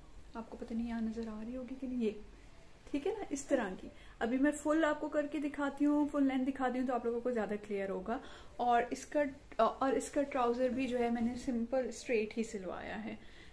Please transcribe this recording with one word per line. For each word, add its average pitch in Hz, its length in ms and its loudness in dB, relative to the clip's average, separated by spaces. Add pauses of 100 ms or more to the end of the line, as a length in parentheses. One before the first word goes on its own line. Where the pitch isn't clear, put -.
(360)
आपको 226 220 -10
पता 233 180 -6
नहीं 233 120 0
यहाँ 233 140 -2
नज़र 226 260 -2
आ 214 140 -8
रही 240 140 -8
होगी 262 260 -6
कि 262 60 -4
नहीं, 247 120 -2
ये 214 220 0 (720)
ठीक 285 160 0
है 427 120 -2
ना, 392 120 -4
इस - 180 -6
तरह 240 200 4
की। - 220 -10 (300)
अभी 233 160 2
मैं 285 140 6
full 302 340 4
आपको 302 220 2
करके 294 320 0
दिखाती 285 460 0
हूँ, 294 240 6
full 285 180 4
length 262 180 2
दिखाती 254 340 0
हूँ 254 80 0
तो 262 60 2
आप 233 120 0
लोगों 233 160 0
को 247 100 0
ज़्यादा 208 240 0
clear 196 340 -4
होगा। 190 300 -2 (400)
और 240 340 6
इसका, 294 320 0 (380)
और 247 300 4
इसका 269 300 2
trouser 254 460 2
भी 254 180 0
जो 240 100 -2
है 233 140 4
मैंने 240 240 2
simple 247 560 0
straight 220 460 0
ही 226 60 0
सिलवाया 190 520 -6
है। 220 240 -8 (340)